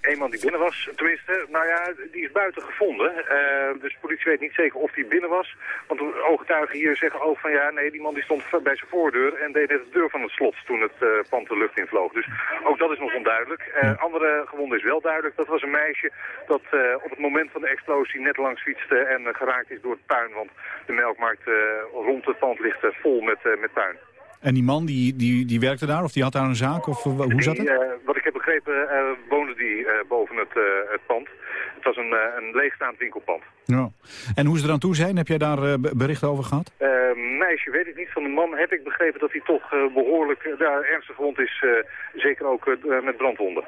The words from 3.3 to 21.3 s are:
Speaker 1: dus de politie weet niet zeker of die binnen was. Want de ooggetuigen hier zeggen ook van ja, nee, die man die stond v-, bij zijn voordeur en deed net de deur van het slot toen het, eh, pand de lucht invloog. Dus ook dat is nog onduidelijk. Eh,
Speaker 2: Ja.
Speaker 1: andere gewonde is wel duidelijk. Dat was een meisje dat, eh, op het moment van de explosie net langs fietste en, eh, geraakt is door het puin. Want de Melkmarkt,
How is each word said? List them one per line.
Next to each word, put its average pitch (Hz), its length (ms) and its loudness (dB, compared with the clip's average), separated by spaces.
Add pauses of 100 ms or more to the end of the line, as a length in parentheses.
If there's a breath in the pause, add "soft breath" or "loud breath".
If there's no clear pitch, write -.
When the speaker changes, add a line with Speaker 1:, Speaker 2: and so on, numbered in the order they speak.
Speaker 1:
dus 139 100 -6
de - 140 -16
politie 156 240 -2
weet 143 100 4
niet 151 220 -6
zeker 147 160 0
of 151 140 0
die 139 220 -6
binnen 175 160 2
was. 180 260 -2 (320 loud breath)
Want - 120 -4
de - 300 -4
ooggetuigen 151 480 0
hier 151 180 2
zeggen 151 320 -2
ook 151 100 0
van 151 120 -4
ja, 143 200 2
nee, 151 200 -2
die 151 100 -14
man 151 140 -4
die 143 80 -4
stond 143 200 -2
v-, 165 200 -2
bij 139 140 2
zijn - 140 -12
voordeur 139 440 2
en 147 180 -4
deed 147 160 2
net 143 160 2
de 120 80 -20
deur 165 180 2
van 139 120 -4
het 107 80 -6
slot - 260 0 (100)
toen 117 140 -2
het, 107 180 -2
eh, 120 100 2 (200)
pand 120 200 -2
de 110 80 -2
lucht 107 220 0
invloog. 95 340 0
Dus - 160 -4 (360 loud breath)
ook 151 140 2
dat 160 120 2
is 147 80 -2
nog - 160 -4
onduidelijk. 117 480 0
Eh, 139 260 2
Speaker 2:
Ja. 107 40 2
Speaker 1:
andere 156 540 0
gewonde 139 300 -2
is 98 60 0 (100)
wel 156 80 2
duidelijk. 156 360 -2
Dat 151 180 -2
was - 80 0
een 147 200 0
meisje 151 300 -2 (340 loud breath)
dat, 143 240 0
eh, 143 100 4 (240)
op - 60 -8
het - 160 -12
moment 147 240 0
van 156 100 -8
de 139 80 -2
explosie 139 520 0
net 139 160 0
langs 127 260 -2
fietste - 340 0
en, 127 300 2
eh, 117 80 -2
geraakt 127 360 -2
is 110 120 -14
door 120 160 -4
het - 80 -20
puin. 117 260 0
Want 107 180 -8 (360 loud breath)
de 123 60 -6
Melkmarkt, 117 540 0